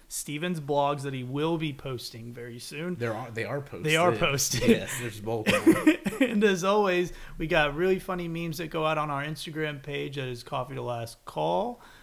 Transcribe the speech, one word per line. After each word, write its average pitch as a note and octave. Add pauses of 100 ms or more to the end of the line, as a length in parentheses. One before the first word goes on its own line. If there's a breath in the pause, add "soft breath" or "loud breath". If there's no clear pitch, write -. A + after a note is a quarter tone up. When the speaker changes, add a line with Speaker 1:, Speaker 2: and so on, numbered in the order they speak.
Speaker 1:
Steven's D#3+
blogs C#3+
that C#3
he B2+
will D3
be D#3+
posting A#2+
very A#2+
soon. E3
Speaker 2:
They're A#2
on, A#2
they A2
are C3+
posted. G#2+
Speaker 1:
They D#3
are E3+
posted. C3+
Speaker 2:
Yes, G#2+
there's A#2
multiple. A#2
Speaker 1:
<laughs> - (180)
And A3+
as F#3+
always, F#3+ (260 loud breath)
we D#3+
got D3+
really F#3
funny F3+
memes E3
that E3
go D#3+
out D#3
on D3+
our C#3
Instagram D3+
page, C#3+
that C3
is A#2+
Coffee C3+
to B2+
Last A#2+
Call, F3+ (220 loud breath)